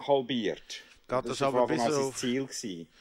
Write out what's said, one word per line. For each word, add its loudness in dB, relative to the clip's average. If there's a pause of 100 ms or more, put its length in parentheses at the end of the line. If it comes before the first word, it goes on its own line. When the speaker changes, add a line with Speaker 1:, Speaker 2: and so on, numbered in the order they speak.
Speaker 1:
halbiert. 2
Speaker 2:
Geht -12 (260)
Speaker 1:
Das 0
Speaker 2:
das -4
Speaker 1:
war 2
Speaker 2:
aber 4
Speaker 1:
von 2
Anfang 2
an 4
Speaker 2:
bis 2
Speaker 1:
sein 2
Speaker 2:
auf -10
Speaker 1:
Ziel -2
gewesen. -10 (120)